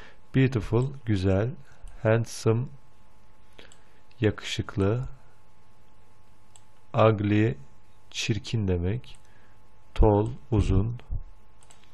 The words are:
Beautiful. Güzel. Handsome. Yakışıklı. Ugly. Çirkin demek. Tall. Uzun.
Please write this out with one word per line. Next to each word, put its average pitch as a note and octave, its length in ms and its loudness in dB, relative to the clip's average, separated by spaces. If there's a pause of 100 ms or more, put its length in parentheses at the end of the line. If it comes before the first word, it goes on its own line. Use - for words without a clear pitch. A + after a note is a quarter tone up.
(360)
Beautiful. B2+ 540 4 (160)
Güzel. G2 440 4 (540)
Handsome. A2+ 600 2 (1600)
Yakışıklı. G#2 880 0 (1900)
Ugly. G#2+ 600 6 (560)
Çirkin G#2+ 560 0
demek. F#2 500 0 (760)
Tall. G#2+ 360 8 (220)
Uzun. G#2 440 4 (1000)